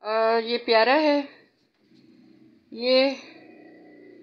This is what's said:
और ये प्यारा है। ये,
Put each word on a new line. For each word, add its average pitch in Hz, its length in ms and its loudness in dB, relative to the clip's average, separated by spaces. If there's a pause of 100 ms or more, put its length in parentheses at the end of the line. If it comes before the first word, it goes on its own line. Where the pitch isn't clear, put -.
और 226 400 -2
ये 233 140 -4
प्यारा 233 360 2
है। 294 240 2 (1500)
ये, 254 320 0 (1200)